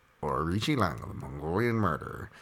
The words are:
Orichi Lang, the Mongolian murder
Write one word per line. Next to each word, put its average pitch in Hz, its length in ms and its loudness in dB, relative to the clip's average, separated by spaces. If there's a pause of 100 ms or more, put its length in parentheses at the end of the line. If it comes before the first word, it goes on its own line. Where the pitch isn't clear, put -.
(220)
Orichi 82 560 2
Lang, 82 200 2
the - 160 -10
Mongolian 82 600 0
murder 90 540 0 (120)